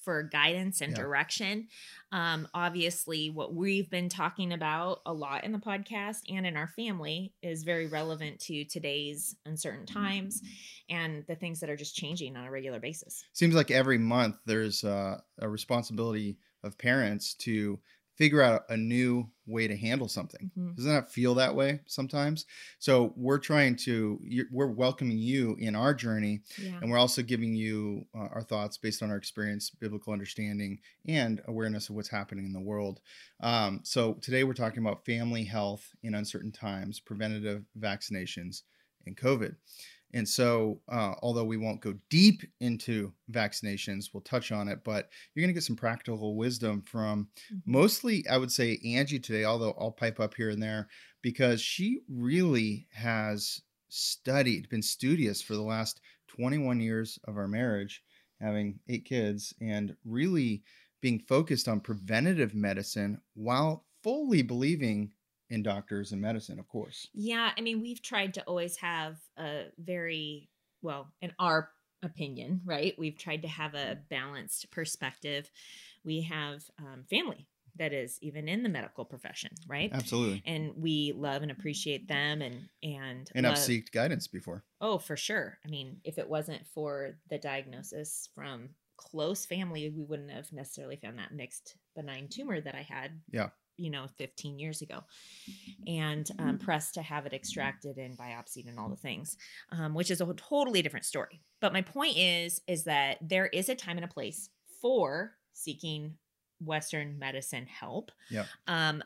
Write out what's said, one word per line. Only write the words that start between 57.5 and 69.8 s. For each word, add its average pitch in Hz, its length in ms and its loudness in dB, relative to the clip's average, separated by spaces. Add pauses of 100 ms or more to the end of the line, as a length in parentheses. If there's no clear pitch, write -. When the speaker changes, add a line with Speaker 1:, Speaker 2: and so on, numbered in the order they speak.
Speaker 2:
having 104 420 0 (100)
eight 120 160 -2
kids, 104 560 0
and 104 420 -2
really 123 580 2 (380)
being 120 200 2
focused 143 480 4
on 107 120 4
preventative 113 720 2
medicine 101 640 0 (140)
while 131 540 2 (160)
fully 247 400 4
believing 120 720 2 (380)
in 113 120 -2
doctors 101 500 -4
and 101 100 -2
medicine, 110 360 -4
of - 80 -14
course. - 460 -10
Speaker 1:
Yeah, 233 420 0
I - 60 -6
mean, 226 220 0
we've 240 180 -8
tried 196 340 -2
to 196 100 -6
always 175 340 -2
have 160 400 -4 (200)
a 147 260 -6 (120)
very, 165 720 -6 (320)